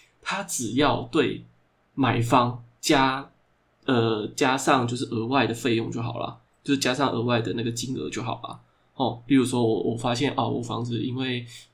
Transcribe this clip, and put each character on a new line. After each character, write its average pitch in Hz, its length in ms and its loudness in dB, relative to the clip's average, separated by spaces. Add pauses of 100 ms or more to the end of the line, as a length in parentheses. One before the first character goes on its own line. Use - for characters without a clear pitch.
(220)
它 190 220 -4
只 113 280 -6
要 127 300 2 (100)
对 131 320 0 (500)
买 123 260 2
方 120 440 2 (160)
加， 135 500 2 (540)
呃， 113 440 2
加 131 280 2
上 135 320 2
就 120 80 -4
是 123 80 -4 (100)
额 113 120 -2
外 127 200 2
的 113 80 0
费 117 220 0
用 117 160 -2
就 113 100 -6
好 - 160 -6
啦， - 220 -8 (240)
就 139 100 2
是 135 60 0
加 127 140 2
上 135 180 0
额 110 100 -2
外 120 200 2
的 92 100 -2
那 117 100 -4
个 120 80 -2
金 120 260 -6
额 - 140 -6
就 - 120 -6
好 - 200 -6
啦。 - 180 -12 (340)
哦， 113 320 -2
比 139 100 6
如 127 80 6
说 123 200 0
我， 110 180 2
我 117 140 0
发 120 180 0
现， 123 200 0
啊， 117 140 0
我 117 140 -2
房 113 220 -4
子 120 180 -4
因 123 120 -4
为 127 320 -4 (280)